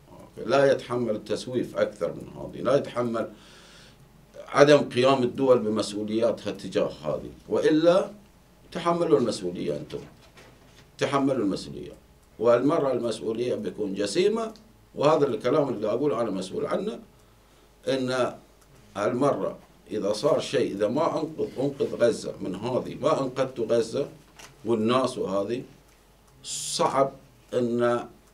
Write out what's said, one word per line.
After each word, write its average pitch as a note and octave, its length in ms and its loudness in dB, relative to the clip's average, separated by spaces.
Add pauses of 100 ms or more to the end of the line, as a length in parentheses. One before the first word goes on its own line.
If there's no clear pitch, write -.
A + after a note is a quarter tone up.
(100)
أوكي؟ - 400 -10
لا C#3 220 6
يتحمل A#2+ 420 -2
التسويف G#2+ 600 -4
أكثر F2 380 0
من - 220 -12
هذه، C2+ 260 -10
لا A#2+ 140 4
يتحمل A#2 560 -2 (1160)
عدم C#3+ 300 8
قيام B2+ 440 2
الدول B2+ 360 4
بمسؤولياتها G#2+ 920 -2
تجاه F#2 400 -2 (140)
هذه، C#2+ 260 -6 (180)
وإلا E3 600 4 (640)
تحملوا E3+ 460 2
المسؤولية F#2 580 -4
أنتم، - 240 -10 (1000)
تحملوا C3+ 460 0
المسؤولية، C#2+ 480 -6 (460)
والمرة C3+ 540 4
المسؤولية A#2 640 -2
بيكون G#2 400 -6
جسيمة. G3+ 600 0 (400)
وهذا D3 320 4
الكلام C3+ 420 2
اللي G#2+ 200 -2
أقول C3+ 240 0
أنا A2+ 180 -2
مسؤول F#2+ 360 -6
عنه، G#3 320 -4 (880)
إن B2+ 460 0 (600)
هالمرة A2+ 640 0 (320)
إذا G2+ 220 -2
صار C#3+ 280 2
شيء، A#2+ 320 0
إذا G2+ 160 0
ما D#3 320 0
أنقذ، D3 280 -6 (120)
أنقذ C#3 340 -2
غزة A#2 460 0
من F#2+ 140 -6
هذه، A#2 400 -4
ما C#3+ 260 0
أنقذت C3 400 -4
غزة A#2 480 0 (560)
والناس A#2 540 2
وهذه، G2+ 440 -2 (800)
صعب - 720 0 (420)
إن A#2+ 540 0 (260)